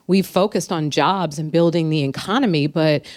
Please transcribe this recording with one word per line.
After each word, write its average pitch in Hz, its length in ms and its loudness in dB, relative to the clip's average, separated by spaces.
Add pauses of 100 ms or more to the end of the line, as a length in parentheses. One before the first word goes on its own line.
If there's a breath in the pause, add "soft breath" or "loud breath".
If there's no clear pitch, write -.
we've 185 200 2
focused 196 440 0
on 156 200 -2
jobs 160 480 0
and 156 120 -6
building 165 380 2
the 156 140 0
economy, 160 640 0
but 156 380 0 (120)